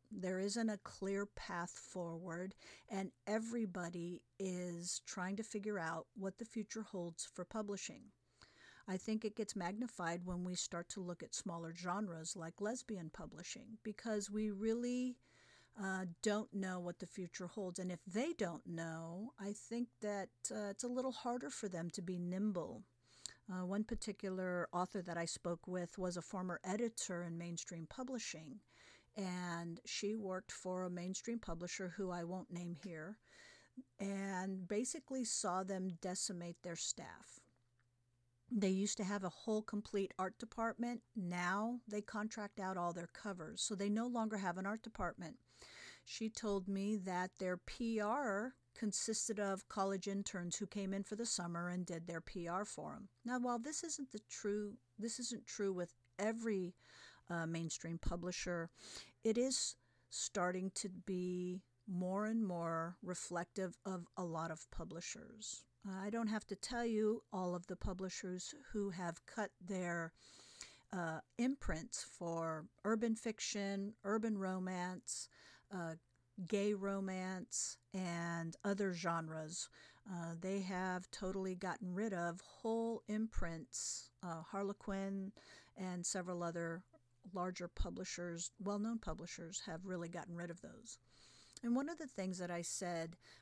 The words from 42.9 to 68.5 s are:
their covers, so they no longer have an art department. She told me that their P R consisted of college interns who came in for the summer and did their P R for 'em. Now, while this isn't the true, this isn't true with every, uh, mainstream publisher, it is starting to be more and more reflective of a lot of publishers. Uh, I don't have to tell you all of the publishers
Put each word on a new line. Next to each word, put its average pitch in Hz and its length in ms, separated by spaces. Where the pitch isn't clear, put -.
their 175 140
covers, 180 560
so 214 120
they 202 140
no 220 180
longer 226 300
have 180 220
an 185 80
art 214 160
department. 180 540
She - 240
told 202 400
me 202 280
that 185 420
their 185 180
P 226 440
R 220 540
consisted 214 640
of 196 280
college 196 380
interns 196 500
who 196 100
came 196 280
in 196 80
for 208 140
the 233 100
summer 175 420
and 180 160
did 170 220
their 170 140
P 170 280
R 185 160
for 151 300
'em. - 140
Now, 247 160
while 240 180
this 294 260
isn't 302 280
the 220 80
true, 208 580
this 226 200
isn't 233 280
true 196 260
with 180 200
every, 208 560
uh, 170 160
mainstream 165 540
publisher, 170 720
it 220 120
is 254 400
starting 185 680
to 202 120
be 180 720
more 185 380
and 220 220
more 170 560
reflective 175 800
of 185 220
a 185 80
lot 165 260
of - 200
publishers. - 920
Uh, 190 100
I 196 140
don't 226 180
have 214 180
to 196 100
tell 240 300
you 220 460
all 180 220
of 180 120
the 180 100
publishers 185 800